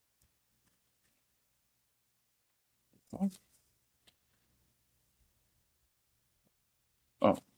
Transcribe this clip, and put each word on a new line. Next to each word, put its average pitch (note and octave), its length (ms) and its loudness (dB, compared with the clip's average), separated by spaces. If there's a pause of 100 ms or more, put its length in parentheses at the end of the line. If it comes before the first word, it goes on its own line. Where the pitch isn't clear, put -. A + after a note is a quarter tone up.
(4000)
Oh, - 160 8 (200)